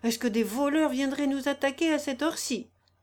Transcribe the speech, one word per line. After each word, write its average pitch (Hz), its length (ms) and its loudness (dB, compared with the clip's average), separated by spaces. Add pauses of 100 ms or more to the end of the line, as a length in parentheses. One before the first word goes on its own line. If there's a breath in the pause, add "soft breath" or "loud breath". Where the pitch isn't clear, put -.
Est-ce 233 160 0
que 247 80 0
des 226 160 2
voleurs 285 460 2
viendraient 269 360 0
nous 269 220 0
attaquer 285 460 0
à 294 60 2
cette 285 220 -4
heure-ci ? » « 302 480 -2 (340)